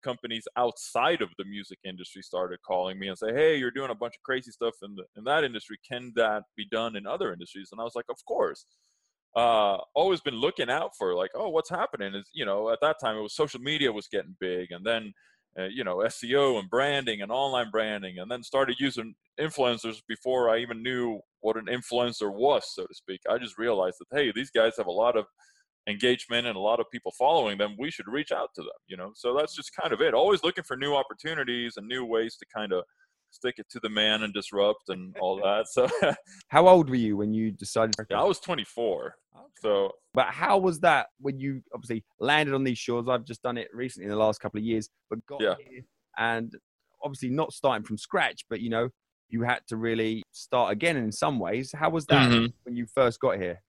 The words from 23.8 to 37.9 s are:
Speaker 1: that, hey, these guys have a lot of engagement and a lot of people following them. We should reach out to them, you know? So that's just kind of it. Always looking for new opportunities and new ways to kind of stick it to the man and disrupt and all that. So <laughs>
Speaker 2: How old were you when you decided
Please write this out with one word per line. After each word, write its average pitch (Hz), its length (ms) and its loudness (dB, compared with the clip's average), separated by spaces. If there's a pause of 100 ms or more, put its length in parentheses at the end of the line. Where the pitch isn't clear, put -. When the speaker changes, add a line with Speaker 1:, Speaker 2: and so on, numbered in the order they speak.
Speaker 1:
that, 120 180 -6
hey, 135 160 2
these 127 180 -6
guys 113 260 4
have 104 100 -4
a 87 40 -4
lot 113 260 2
of 104 80 0 (640)
engagement 117 600 0
and 110 80 -4
a 95 40 -6
lot 107 200 2
of 113 120 0
people 117 260 -8
following 127 400 2
them. 104 220 -2
We 143 120 -6
should 98 160 -12
reach 139 240 -4
out - 240 -4
to - 60 -12
them, 73 100 -10 (160)
you 92 100 -14
know? 92 180 -10
So 123 200 -2
that's 151 200 -2
just - 240 -12
kind 165 140 -2
of 107 80 0
it. 151 120 4
Always 170 300 6
looking 175 200 -2
for 131 140 -6
new 143 160 -2
opportunities 131 840 -2
and 104 100 -14
new 127 180 -4
ways 113 320 0
to - 160 -20
kind 107 200 -4
of 90 100 0 (480)
stick - 260 -4
it 107 140 -14
to 120 100 -10
the 110 80 -4
man 107 340 2
and 104 100 -6
disrupt 101 560 0
and 92 300 -8
all 95 180 0
that. 101 300 0
So 127 200 4 (140)
<laughs> 160 140 2 (340)
Speaker 2:
How 160 180 8
old 175 220 10
were 127 60 0
you 110 200 2
when 104 180 0
you 110 180 0
decided 110 420 0